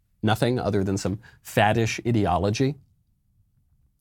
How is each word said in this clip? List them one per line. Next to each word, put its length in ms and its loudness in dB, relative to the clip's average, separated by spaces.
nothing 340 0
other 240 0
than 140 -2
some 240 -4
faddish 600 0
ideology. 680 0